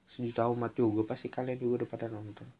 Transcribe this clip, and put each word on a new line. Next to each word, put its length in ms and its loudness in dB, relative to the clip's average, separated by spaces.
sejuta 400 0
umat 240 -2
juga, 400 4
pasti 160 -8
kalian 280 -4
juga 240 2
udah 40 -8
pada 240 -6
nonton. 320 -10